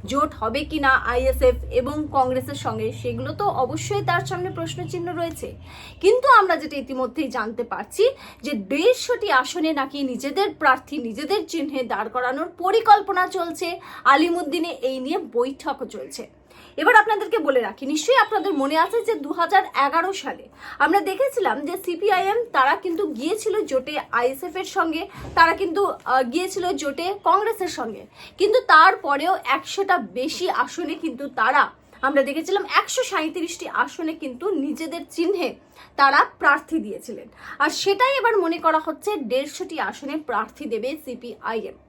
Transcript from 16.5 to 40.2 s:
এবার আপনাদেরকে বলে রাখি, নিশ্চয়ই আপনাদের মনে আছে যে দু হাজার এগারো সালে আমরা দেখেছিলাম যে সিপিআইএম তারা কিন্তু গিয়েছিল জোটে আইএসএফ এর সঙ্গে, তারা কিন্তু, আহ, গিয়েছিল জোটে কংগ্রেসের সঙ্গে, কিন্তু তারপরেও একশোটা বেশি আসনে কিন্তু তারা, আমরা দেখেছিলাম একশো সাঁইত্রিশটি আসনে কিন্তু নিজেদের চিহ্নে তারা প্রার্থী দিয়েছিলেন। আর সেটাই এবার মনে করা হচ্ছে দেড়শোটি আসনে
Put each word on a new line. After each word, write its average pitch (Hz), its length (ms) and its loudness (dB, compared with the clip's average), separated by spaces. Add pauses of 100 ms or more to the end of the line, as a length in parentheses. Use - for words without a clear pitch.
এবার 403 240 6
আপনাদেরকে 427 440 0
বলে 269 200 4
রাখি, 208 260 -8
নিশ্চয়ই 466 320 4
আপনাদের 403 280 -2 (100)
মনে 277 220 0
আছে 453 140 -2 (100)
যে 453 60 0 (100)
দু 285 60 -8 (100)
হাজার 339 220 4 (240)
এগারো 330 240 0 (120)
সালে 262 220 -12 (400)
আমরা 349 240 4
দেখেছিলাম 381 480 0 (120)
যে 359 60 -6 (100)
সিপিআইএম 381 540 0 (180)
তারা 277 180 4 (100)
কিন্তু 349 180 -4 (160)
গিয়েছিল 370 360 -4 (160)
জোটে 262 240 -4 (240)
আইএসএফ 269 420 -2
এর 370 160 -8
সঙ্গে, 330 260 -2 (320)
তারা 330 260 6
কিন্তু, 339 280 0
আহ, 262 340 0 (100)
গিয়েছিল 359 320 -2 (160)
জোটে 302 260 -4 (220)
কংগ্রেসের 403 500 0
সঙ্গে, 220 240 -8 (380)
কিন্তু 427 180 4 (140)
তারপরেও 330 600 6 (240)
একশোটা 381 400 0 (220)
বেশি 311 280 -4 (160)
আসনে 320 320 -4 (100)
কিন্তু 269 200 -6 (160)
তারা, 254 240 6 (380)
আমরা 277 260 4
দেখেছিলাম 349 360 -2 (160)
একশো - 300 -2
সাঁইত্রিশটি 339 560 -4 (180)
আসনে 320 280 -6 (100)
কিন্তু 262 240 -8 (180)
নিজেদের 320 380 -6 (120)
চিহ্নে 349 340 0 (500)
তারা 277 220 6 (180)
প্রার্থী 302 380 2 (100)
দিয়েছিলেন। - 420 -12 (340)
আর 302 80 2 (120)
সেটাই 403 380 2
এবার 466 140 2 (100)
মনে 330 200 -2
করা 320 220 4
হচ্ছে 320 240 -4 (200)
দেড়শোটি 277 460 -4 (120)
আসনে 277 260 -8 (140)